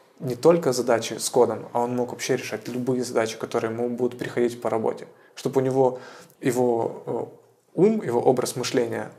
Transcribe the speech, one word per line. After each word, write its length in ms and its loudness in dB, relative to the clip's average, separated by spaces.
не 160 -4
только 380 4
задачи 420 0
с 160 -4
кодом, 420 4
а 80 0
он 140 0
мог 160 -2
вообще 260 -2
решать 320 -8
любые 360 -2
задачи, 340 -2
которые 320 -2
ему 180 -2
будут 300 -2
приходить 420 -2
по 80 -4
работе. 380 -2
Чтобы 240 0
у 40 0
него 360 2
его, 640 0
э, 760 -8
ум, 220 4
его 180 0
образ 360 2
мышления, 640 -2